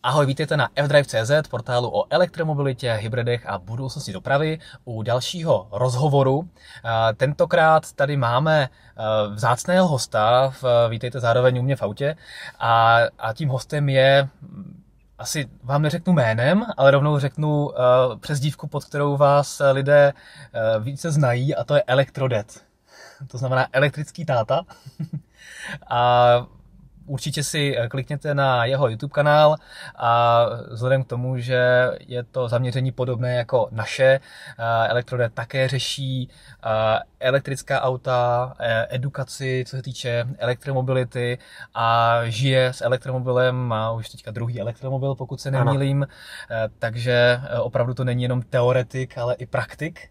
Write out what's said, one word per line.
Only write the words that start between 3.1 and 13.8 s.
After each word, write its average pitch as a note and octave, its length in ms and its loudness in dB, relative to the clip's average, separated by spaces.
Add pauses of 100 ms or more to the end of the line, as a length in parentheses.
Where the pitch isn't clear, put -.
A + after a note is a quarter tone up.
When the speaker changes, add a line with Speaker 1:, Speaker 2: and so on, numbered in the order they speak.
Speaker 1:
a G2 120 -6
budoucnosti A#2+ 540 -10
dopravy, D3+ 460 -2 (260)
u A#2 180 -8
dalšího B2 680 -2
rozhovoru. C3+ 760 0 (360)
Eh, A2+ 300 0
tentokrát D#3+ 800 2
tady C#3+ 240 -2
máme, C3+ 520 2
eh, - 320 -20 (340)
vzácného C3 540 0
hosta, B2 640 2 (120)
v-, A#2+ 260 4
vítejte A#2+ 320 -6
zároveň B2 380 4
u A#2+ 40 -2
mě C3+ 140 0
v - 60 -6
autě. C#3 340 -4 (420)
A, A#2+ 400 6 (200)
a A2+ 140 -6
tím D3+ 160 -4
hostem C#3 400 -2